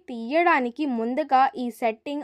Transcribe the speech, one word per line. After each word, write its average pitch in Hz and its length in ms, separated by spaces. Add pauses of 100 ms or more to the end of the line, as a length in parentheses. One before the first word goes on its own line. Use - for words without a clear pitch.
తీయడానికి 269 840
ముందుగా 262 720
ఈ 247 140
సెట్టింగ్ 254 520